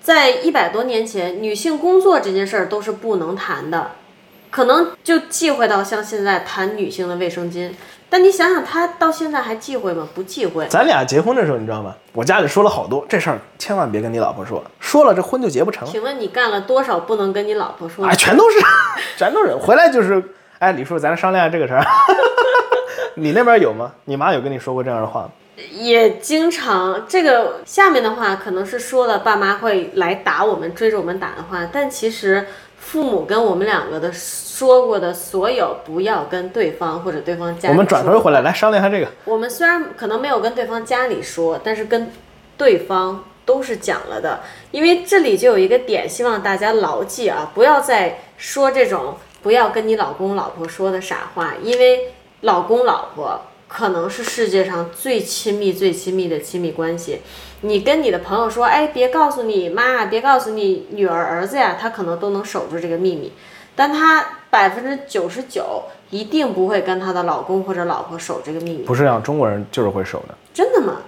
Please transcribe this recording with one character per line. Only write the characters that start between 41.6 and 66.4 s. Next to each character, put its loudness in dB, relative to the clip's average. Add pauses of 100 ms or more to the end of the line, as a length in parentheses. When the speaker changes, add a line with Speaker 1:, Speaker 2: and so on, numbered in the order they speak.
Speaker 1:
但 -2
是 -6
跟 -2 (480)
对 4
方 -4 (200)
都 2
是 -6
讲 -6
了 -8
的。 -4 (320)
因 -4
为 4
这 2
里 4
就 4
有 4
一 4
个 4
点， 0
希 -6
望 0
大 0
家 0
牢 0
记 -4
啊， -4
不 4
要 6
再 0 (160)
说 0
这 2
种 -4 (260)
“不 0
要 6
跟 -2
你 2
老 -2
公 -4
老 -4
婆 -10
说 -2
的 -4
傻 -8
话”， -4
因 -2
为 4 (300)
老 4
公 2
老 0
婆 -6 (240)
可 -4
能 -2
是 -8
世 -2
界 2
上 -4
最 -2
亲 -4
密、 0
最 0
亲 -6
密 0
的 -4
亲 -8
密 -4
关 -4
系。 -8 (400)
你 0
跟 2
你 2
的 0
朋 -4
友 0
说 0
，“哎， 4
别 0
告 2
诉 -6
你 0
妈， 0
别 -2
告 4
诉 -4
你 -2
女 0
儿、 0
儿 -4
子 -6
呀”， 2
他 -4
可 -8
能 -4
都 -4
能 -4
守 -8
住 -8
这 -6
个 -4
秘 0
密。 -10 (420)
但 2
他 4 (240)
百 4
分 -8
之 -6
九 -4
十 -10
九 -8 (280)
一 -6
定 0